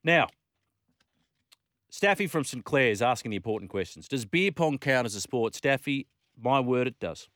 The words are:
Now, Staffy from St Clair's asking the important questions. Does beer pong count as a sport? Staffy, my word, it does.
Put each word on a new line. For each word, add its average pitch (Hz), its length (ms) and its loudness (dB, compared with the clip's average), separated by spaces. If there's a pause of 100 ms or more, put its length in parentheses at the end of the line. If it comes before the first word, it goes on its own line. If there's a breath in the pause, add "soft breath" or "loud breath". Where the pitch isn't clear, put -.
Now, 165 240 4 (1600)
Staffy 202 360 2
from 151 180 -2
St 120 200 -10
Clair's 120 380 2
asking 120 280 0
the 104 60 -4
important 101 340 -6
questions. 90 380 -8
Does 127 160 -4
beer 175 280 0
pong 151 260 0
count 127 280 2
as 104 80 -6
a 98 60 -8
sport? 113 340 -2
Staffy, 139 520 -2 (340)
my 131 200 2
word, 123 260 2
it - 120 -6
does. 85 380 -8